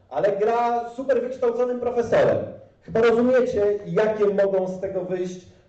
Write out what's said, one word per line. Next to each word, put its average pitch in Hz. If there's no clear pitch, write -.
ale 185
gra 240
super 262
wykształconym 247
profesorem. -
Chyba 185
rozumiecie, 233
jakie 214
mogą 190
z 185
tego 185
wyjść 180